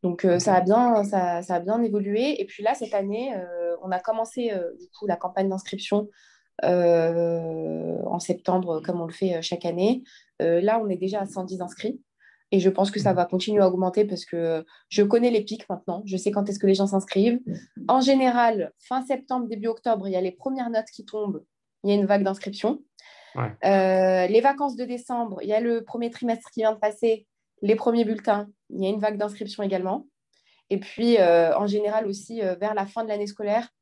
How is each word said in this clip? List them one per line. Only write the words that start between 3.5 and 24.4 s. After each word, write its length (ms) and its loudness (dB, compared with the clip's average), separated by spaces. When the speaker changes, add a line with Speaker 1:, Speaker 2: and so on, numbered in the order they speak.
Speaker 1:
on 80 -6
a 80 0
commencé, 520 -4
euh, 280 -4
du 80 -20
coup, 80 -10
la 120 -2
campagne 320 -2
d'inscription, 580 -4
euh, 1400 0
en 140 -4
septembre, 680 -2
comme 160 -4
on 40 -6
le 80 -10
fait, 240 -2
euh, 40 -6
chaque 240 -6
année. 380 0
Euh, 200 4
là, 200 2
on 80 -4
est 80 -2
déjà 240 -4
à 40 -4
cent 180 -8
dix 180 -8
inscrits. 400 -8
Et 60 6
je 100 6
pense 220 0
que 80 -4
ça 120 2
Speaker 2:
Mhm. 40 2
Speaker 1:
va 100 2
continuer 360 2
à 80 8
augmenter 340 0
parce 220 -4
que, 100 -10
euh, 280 -2
je 140 4
connais 280 4
les 100 2
pics 280 -10
maintenant. 360 -8
Je 120 -6
sais 140 -2
quand 180 -2
est-ce 100 -6
que 80 2
les 60 6
gens 140 2
s'inscrivent. 520 2
En 140 4
général, 760 4
fin 280 -6
septembre, 420 -4
début 200 -6
octobre, 400 -2
il 40 -4
y 60 0
a 40 0
les 120 -2
premières 360 -6
notes 240 -4
qui 120 -20
tombent. 400 -6
Il 60 0
y 40 4
a 20 4
une 100 2
vague 180 2
d'inscription. 600 -4
Speaker 2:
Ouais. 160 -4
Speaker 1:
Euh, 640 4
les 140 4